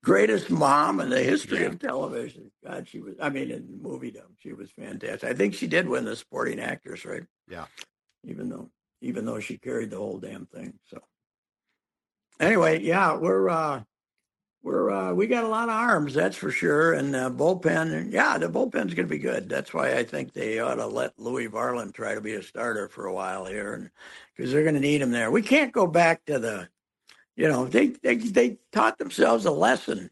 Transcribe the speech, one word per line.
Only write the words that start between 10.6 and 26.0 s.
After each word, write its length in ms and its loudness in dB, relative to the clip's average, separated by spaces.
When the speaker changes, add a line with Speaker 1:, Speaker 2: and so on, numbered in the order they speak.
Speaker 1:
So 80 -18
anyway, 420 6
yeah, 340 4
we're, 340 2
uh, 320 -2
we're, 280 0
uh, 220 0
we 140 2
got 180 2
a 40 -2
lot 200 0
of 60 -2
arms, 400 2
that's 240 2
for 120 -4
sure. 440 4
And, 200 0
uh, 140 0
bullpen, 840 0
yeah, 280 2
the 100 -2
bullpen's 460 -2
gonna 140 -2
be 100 -4
good. 320 -4
That's 240 -6
why 220 0
I 80 0
think 280 -8
they 260 -4
ought 180 -2
to 100 -4
let 320 -4
Louis 300 -6
Varland 440 -4
try 220 -6
to 80 -8
be 100 -6
a 100 -8
starter 460 -6
for 160 -14
a 80 -6
while 320 -6
here, 300 -8
and 160 -14
'cause 140 -4
they're 120 4
gonna 160 2
need 220 2
him 80 2
there. 200 0
We 120 2
can't 280 4
go 160 2
back 380 4